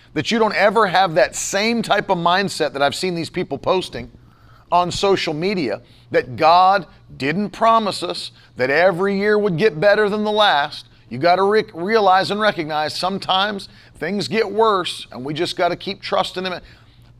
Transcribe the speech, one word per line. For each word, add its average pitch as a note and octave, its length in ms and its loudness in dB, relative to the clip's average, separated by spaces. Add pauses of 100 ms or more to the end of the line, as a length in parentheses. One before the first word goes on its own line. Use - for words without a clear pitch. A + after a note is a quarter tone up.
(120)
that - 180 -4
you A3+ 80 0
don't G#3+ 160 0
ever G3+ 320 2
have F3+ 280 2
that D#3 200 2
same A3 480 -2
type G3+ 280 -2
of F#3 80 0
mindset E3+ 560 0
that C#3 80 -2
I've C#3+ 120 2
seen F#3 220 -4
these D#3 140 -8
people D#3+ 280 -6
posting C#3 540 -4 (580)
on F3 220 2
social F#3 420 0
media, D3+ 460 -4 (320)
that C#3 240 -2
God F3+ 500 4 (300)
didn't D#3 340 -2
promise A3 540 0
us - 260 -8 (260)
that B2+ 140 0
every F#3 480 2
year G#3+ 180 2
would G3+ 200 0
get D#3 240 0
better G#3 280 4
than G#3+ 140 -2
the G#3+ 80 -2
last. F3+ 560 2 (220)
You A#2+ 100 -10
gotta F3 240 4
re-, G#3 220 2 (100)
realize F#3+ 560 2
and G3+ 100 -4
recognize D3+ 540 -2
sometimes F#3+ 760 -4 (280)
things F3 320 -6
get G3 200 -2
worse, G3+ 600 0
and B2 140 -14
we D3+ 100 -8
just E3 220 -4
gotta F3 200 -2
keep G3 240 -10
trusting F#3 440 -4
him. F3+ 160 -8 (600)